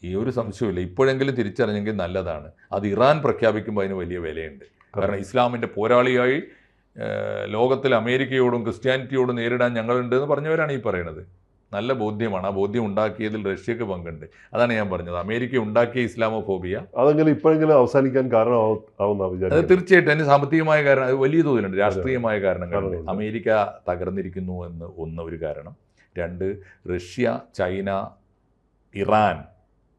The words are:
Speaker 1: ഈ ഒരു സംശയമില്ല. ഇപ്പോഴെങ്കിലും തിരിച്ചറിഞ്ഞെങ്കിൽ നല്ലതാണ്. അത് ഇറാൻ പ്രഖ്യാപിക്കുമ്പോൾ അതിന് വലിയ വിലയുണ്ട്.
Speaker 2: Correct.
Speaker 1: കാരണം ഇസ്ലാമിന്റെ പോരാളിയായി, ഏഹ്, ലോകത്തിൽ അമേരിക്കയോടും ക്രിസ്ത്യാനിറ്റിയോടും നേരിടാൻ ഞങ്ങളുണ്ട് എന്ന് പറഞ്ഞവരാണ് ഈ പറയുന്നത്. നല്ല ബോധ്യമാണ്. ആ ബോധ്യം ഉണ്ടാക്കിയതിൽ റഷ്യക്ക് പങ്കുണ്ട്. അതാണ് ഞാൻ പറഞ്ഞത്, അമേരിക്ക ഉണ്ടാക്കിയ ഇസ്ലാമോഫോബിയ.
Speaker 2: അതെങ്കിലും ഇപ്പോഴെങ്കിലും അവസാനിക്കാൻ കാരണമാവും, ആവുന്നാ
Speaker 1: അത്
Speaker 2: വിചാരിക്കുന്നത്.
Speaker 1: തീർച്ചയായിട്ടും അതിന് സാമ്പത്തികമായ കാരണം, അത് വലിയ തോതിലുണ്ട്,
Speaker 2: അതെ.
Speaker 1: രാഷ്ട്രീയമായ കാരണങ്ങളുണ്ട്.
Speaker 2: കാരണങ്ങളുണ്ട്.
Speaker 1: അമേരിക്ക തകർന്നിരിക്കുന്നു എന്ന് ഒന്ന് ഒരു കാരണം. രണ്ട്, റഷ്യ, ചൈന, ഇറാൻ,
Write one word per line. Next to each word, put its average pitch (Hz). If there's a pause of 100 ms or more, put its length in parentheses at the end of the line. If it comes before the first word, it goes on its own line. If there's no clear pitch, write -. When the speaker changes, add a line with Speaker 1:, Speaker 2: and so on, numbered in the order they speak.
Speaker 1:
ഈ 90
ഒരു 113
സംശയമില്ല. 110
ഇപ്പോഴെങ്കിലും 131
തിരിച്ചറിഞ്ഞെങ്കിൽ 104
നല്ലതാണ്. 87 (200)
അത് 98
ഇറാൻ 131
പ്രഖ്യാപിക്കുമ്പോൾ 110
അതിന് 95
വലിയ 90
വിലയുണ്ട്. 78
Speaker 2:
Correct. -
Speaker 1:
കാരണം 101
ഇസ്ലാമിന്റെ 120
പോരാളിയായി, 123
ഏഹ്, 104
ലോകത്തിൽ 123
അമേരിക്കയോടും 123
ക്രിസ്ത്യാനിറ്റിയോടും 127
നേരിടാൻ 120
ഞങ്ങളുണ്ട് 120
എന്ന് 139
പറഞ്ഞവരാണ് 151
ഈ 131
പറയുന്നത്. 87 (460)
നല്ല 113
ബോധ്യമാണ്. 107
ആ -
ബോധ്യം 101
ഉണ്ടാക്കിയതിൽ 104
റഷ്യക്ക് 117
പങ്കുണ്ട്. 85 (280)
അതാണ് 120
ഞാൻ 104
പറഞ്ഞത്, 87
അമേരിക്ക 113
ഉണ്ടാക്കിയ 120
ഇസ്ലാമോഫോബിയ. 101 (160)
Speaker 2:
അതെങ്കിലും 151
ഇപ്പോഴെങ്കിലും 156
അവസാനിക്കാൻ 131
കാരണമാവും, 110 (160)
ആവുന്നാ 101
Speaker 1:
അത് 92
Speaker 2:
വിചാരിക്കുന്നത്. 135
Speaker 1:
തീർച്ചയായിട്ടും 180
അതിന് 151
സാമ്പത്തികമായ 151
കാരണം, 135
അത് 127
വലിയ 143
തോതിലുണ്ട്, 107
Speaker 2:
അതെ. 101
Speaker 1:
രാഷ്ട്രീയമായ 107
കാരണങ്ങളുണ്ട്. 90
Speaker 2:
കാരണങ്ങളുണ്ട്. 92
Speaker 1:
അമേരിക്ക 107 (440)
തകർന്നിരിക്കുന്നു 90
എന്ന് 85
ഒന്ന് 80
ഒരു 82
കാരണം. 73 (420)
രണ്ട്, 90 (380)
റഷ്യ, 117 (160)
ചൈന, 98 (880)
ഇറാൻ, 98 (560)